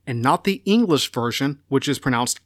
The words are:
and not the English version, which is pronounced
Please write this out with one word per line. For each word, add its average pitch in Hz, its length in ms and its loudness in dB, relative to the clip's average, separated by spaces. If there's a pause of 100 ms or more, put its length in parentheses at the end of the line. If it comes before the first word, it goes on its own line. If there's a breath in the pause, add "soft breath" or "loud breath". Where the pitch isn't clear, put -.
and 120 140 -6
not 143 240 2
the 196 200 -2
English 196 480 2
version, 127 560 -2
which 135 200 0
is 135 100 -2
pronounced 123 480 -2